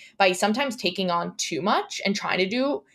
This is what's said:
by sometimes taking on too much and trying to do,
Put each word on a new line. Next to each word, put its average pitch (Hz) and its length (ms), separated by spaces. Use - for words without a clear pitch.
by 190 160
sometimes 220 420
taking 180 340
on 175 280
too 147 240
much 277 440
and 196 80
trying 180 260
to 190 100
do, 262 340